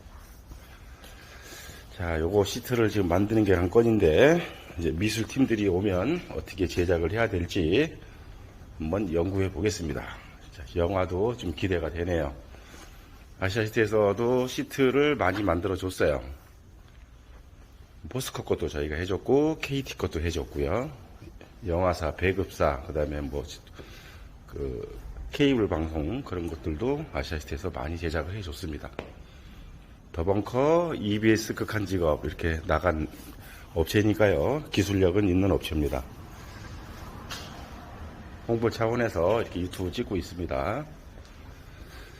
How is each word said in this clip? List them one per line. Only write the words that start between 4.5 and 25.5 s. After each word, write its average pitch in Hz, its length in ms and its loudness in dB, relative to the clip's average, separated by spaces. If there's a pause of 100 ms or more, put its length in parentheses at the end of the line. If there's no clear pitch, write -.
이제 82 140 0
미술팀들이 107 760 2
오면 98 640 2
어떻게 - 360 -2
제작을 85 440 2
해야 113 180 2
될지 92 680 2 (800)
한번 85 360 -2
연구해 95 380 2
보겠습니다. 80 540 -2 (480)
자, - 100 -16 (120)
영화도 92 600 0
좀 90 180 -4
기대가 87 340 0
되네요. 82 460 0 (1040)
아시아시트에서도 110 1080 4
시트를 135 680 2
많이 95 260 2
만들어 92 340 2
줬어요. 87 480 2 (1900)
포스코 - 340 -6
것도 85 260 0
저희가 73 280 -2
해줬고, 127 640 2
케이티 139 360 -6
것도 85 240 -2
해줬고요. 80 680 -2 (720)
영화사, 85 500 2
배급사, 87 680 0
그다음에 73 380 -2
뭐, 67 220 -4 (1000)
그, - 600 -8 (300)
케이블 135 320 4